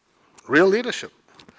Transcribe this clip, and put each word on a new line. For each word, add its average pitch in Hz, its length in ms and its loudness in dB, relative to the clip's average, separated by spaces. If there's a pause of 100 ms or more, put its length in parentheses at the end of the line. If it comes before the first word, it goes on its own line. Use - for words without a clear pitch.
(480)
Real 156 180 4
leadership. 220 460 -4 (460)